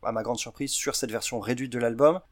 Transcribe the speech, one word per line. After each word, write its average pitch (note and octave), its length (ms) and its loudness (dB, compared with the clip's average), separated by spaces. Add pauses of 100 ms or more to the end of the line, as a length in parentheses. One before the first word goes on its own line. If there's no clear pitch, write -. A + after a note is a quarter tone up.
à A2+ 100 -2
ma A2+ 120 -2
grande A#2 160 -2
surprise, C#3 320 -6
sur - 240 -4
cette A#2+ 160 -4
version A2+ 280 -4
réduite B2 320 -4
de B2 60 -4
l'album. B2 420 6 (120)